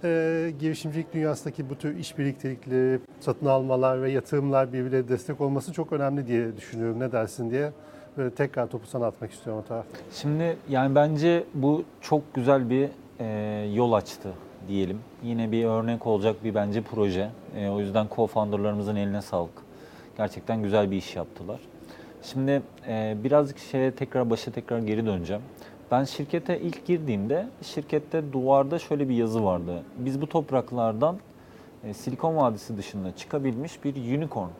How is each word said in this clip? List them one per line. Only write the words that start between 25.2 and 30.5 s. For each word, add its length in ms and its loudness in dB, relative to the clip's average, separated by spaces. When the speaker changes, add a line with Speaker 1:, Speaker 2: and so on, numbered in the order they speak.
Speaker 2:
Ben 120 4
şirkete 560 -2
ilk 260 -6
girdiğimde 640 0
şirkette 720 -4
duvarda 460 4
şöyle 300 0
bir 60 4
yazı 300 2
vardı. 380 0
"Biz 240 -2
bu 60 -2
topraklardan, 880 0